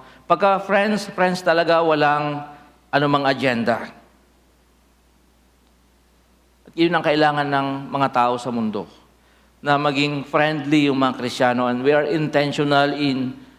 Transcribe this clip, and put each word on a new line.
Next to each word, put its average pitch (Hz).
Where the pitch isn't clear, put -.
Pagka 190
friends, 202
friends 185
talaga, 165
walang 147
anumang 143
agenda. 117
At -
yun 170
ang 160
kailangan 151
ng 139
mga 139
tao 123
sa 120
mundo, 107
na 143
maging 143
friendly 151
yung 135
mga 127
Kristiyano, 123
and 123
we 135
are 147
intentional 143
in 131